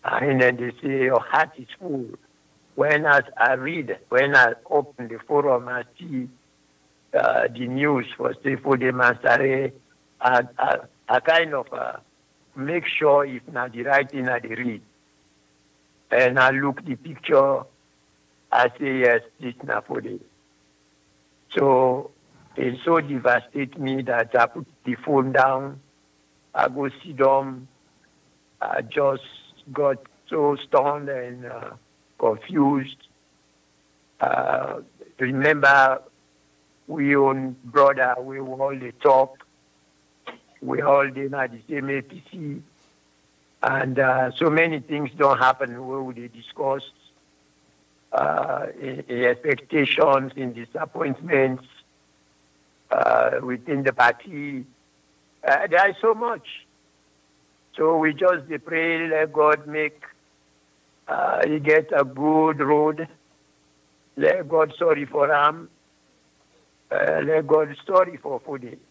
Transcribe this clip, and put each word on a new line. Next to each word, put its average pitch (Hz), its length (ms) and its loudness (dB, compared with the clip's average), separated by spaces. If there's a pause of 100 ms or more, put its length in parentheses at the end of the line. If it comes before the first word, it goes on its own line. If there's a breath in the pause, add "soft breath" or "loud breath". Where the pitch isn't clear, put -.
And 131 380 0
then 123 160 4
they 123 140 -6 (100)
say, 135 220 -2
"Your 127 160 2
heart 151 380 0
is - 100 -18 (120)
full." 139 280 -8 (640)
When 147 320 0
I, 143 160 4 (160)
I 123 160 4
read, 131 460 -6 (100)
when 139 260 2
I 120 180 6 (160)
open 143 400 -2
the 113 100 -12
forum, 139 480 0
I 123 160 -6 (160)
see, 135 280 -8 (880)
uh, - 360 2
the 120 180 -8
news 135 400 -2 (100)
for 127 160 -4 (100)
say 135 120 -2
Fode 127 380 0
Mansari, 127 800 0 (460)
I, 123 240 2 (140)
I, - 200 0 (320)
I 127 100 2
kind 165 340 2
of, 131 180 -6
uh, - 260 -8 (580)
make 147 320 -6
sure 143 380 4
if 127 260 -12
not 123 220 -6
the 120 100 -8
right 139 260 2
thing 127 180 -4
I 123 120 -2
dey 113 160 -8
read. 117 260 -6 (1300)
And 127 300 2
I 131 120 6
look 135 340 -2
the 135 100 -6
picture, 139 680 0 (880)
I 123 180 2 (100)
say, 135 200 -4
"Yes, 120 220 4 (180)
this 123 240 -12
na 110 180 -4
Fode." 107 380 -10 (1300)
So 131 600 2 (440)
it 127 280 -4
so 170 160 2
devastate 135 800 -2
me 135 260 -4
that 117 320 -2
I 120 120 4
put - 180 -12 (180)
the 123 120 -4
phone 135 380 0
down. 135 460 0 (760)
I - 140 2
go 135 200 -4
sit 143 280 -16
down. 135 500 2 (920)
I - 220 -4
just 135 400 -2 (500)
got 139 260 0 (300)
so 147 280 0
stunned 143 540 0
and, 123 360 -10
uh, 117 260 -14 (460)
confused. 139 880 0 (1120)
Uh, 65 600 -2 (400)
remember, 139 840 4 (840)
we 143 280 0
own 135 400 2 (100)
brother, 131 540 4
we 135 200 -12
all 135 360 -4
dey 127 240 -12
talk. 135 460 4 (1160)
We 131 200 -4
all 139 280 4
dey 135 180 -8
na 135 180 -4
the 117 140 -14 (100)
same 139 200 -6
A 139 120 -4
P 156 300 -20
C. 151 300 -12 (1000)
And, 135 380 -2
uh, 127 320 2
so 160 180 0
many 160 300 2
things 147 360 -6
don't 139 220 4
happen 127 500 0
where 135 140 -6
we 127 140 -10
dey 120 140 -14
discuss, 135 520 -6 (1300)
uh, - 560 -2 (140)
in, 131 260 -10
in 123 180 -4
expectations, 139 1120 2
in 127 180 -6
disappointments, 135 1120 -2 (1200)
uh, - 540 2
within 127 400 -4
the 131 100 0
party. 139 720 -2 (800)
Uh, 156 200 2
there 180 220 4
is 185 120 -6
so 226 140 2
much. 226 500 -8 (1080)
So 160 220 2
we 156 160 0
just 165 340 0
dey 156 100 -10
pray, 165 500 -4
let 156 260 -2
God 151 340 2
make, 151 340 -6 (1040)
uh, - 400 -2
he 151 120 -2
get 151 360 2
a 143 80 4
good 151 560 2
road. 151 480 2 (1080)
Let 156 340 2
God 156 280 2
sorry 151 280 0
for 143 260 0
am. 151 380 2 (1200)
Uh, - 320 0
let 156 240 0
God 151 280 2 (100)
sorry 180 320 0
for 135 220 -8
Fode. 123 380 -12 (140)